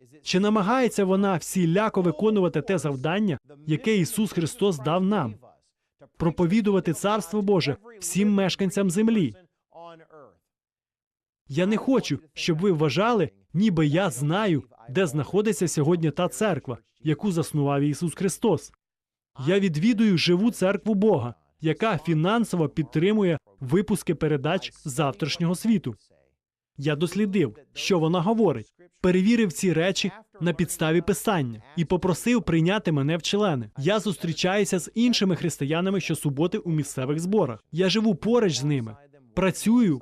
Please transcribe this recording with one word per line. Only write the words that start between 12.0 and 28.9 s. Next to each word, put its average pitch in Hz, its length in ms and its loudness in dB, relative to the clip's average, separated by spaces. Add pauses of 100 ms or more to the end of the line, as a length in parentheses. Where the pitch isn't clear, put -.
щоб 160 260 -4
ви 196 120 2
вважали, 160 580 0 (240)
ніби 165 340 2
я 175 220 0
знаю, 151 540 -2 (260)
де 180 180 0
знаходиться 180 600 0
сьогодні 160 440 0
та 180 160 -2
церква, 165 500 -4 (240)
яку 156 300 -2
заснував 143 500 0
Ісус 147 340 -2
Христос. 190 560 -2 (760)
Я 190 140 2
відвідую 196 580 2
живу 180 340 2
церкву 202 420 0
Бога, 180 420 2 (260)
яка 160 360 0
фінансово 170 720 0
підтримує 175 680 0 (220)
випуски 170 560 0
передач 151 580 -2 (120)
завтрашнього 156 720 -2
світу. 170 400 0 (840)
Я 147 180 0
дослідив, 180 600 0 (160)
що - 260 0
вона 160 220 2
говорить, 180 520 0 (280)